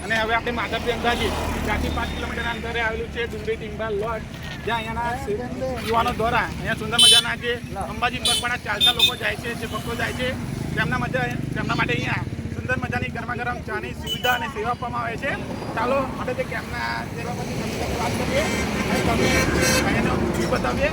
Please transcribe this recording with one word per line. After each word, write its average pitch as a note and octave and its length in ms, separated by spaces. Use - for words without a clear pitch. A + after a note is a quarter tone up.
અને G3+ 180
હવે A3 140
આપણે A3+ 240
માધવથી A3 380
અંદાજે A#3 300
ચારથી G#3+ 300
પાંચ A#3 180
કિલોમીટરના A#3 420
અંતરે A#3 260
આવેલું A3+ 320
છે A#3 120
ડુંગરી G#3+ 300
ટિમ્બર A3 340
લોજ, A3 200
જ્યાં A3+ 140
અહીંયાના A#3 320
યુવાનો A#3 320
દ્વારા A3 280
અહીંયા G#3+ 340
સુંદર G#3+ 240
મજાના A#3+ 380
જે A#3+ 80
અંબાજી A#3+ 340
પગપાળા A#3+ 400
ચાલતા A3+ 340
લોકો A3+ 220
જાય G#3+ 220
છે, A#3 180
જે A3+ 120
ભક્તો A#3+ 280
જાય A3 180
છે, B3+ 80
તેમના A#3 280
માટે, A#3+ 160
તેમના A3 240
માટે A#3 140
અહીંયા A#3 320
સુંદર B3 280
મજાની A#3+ 320
ગરમા A#3 240
ગરમ A#3+ 280
ચાની A3 340
સુવિધા - 380
અને A#3 160
સેવા A3+ 180
આપવામાં A#3+ 320
આવે A#3 180
છે. C#4+ 80
ચાલો, B3 280
આપણે B3 360
તે C4 120
કેમ્પના A#3 400
સેવાપતિ A#3 460
સાથે - 400
વાત - 180
કરીએ C#5 240
અને - 160
તમને - 240
અહીંયાનો A3 260
વ્યૂ - 160
બતાવીએ A#3 400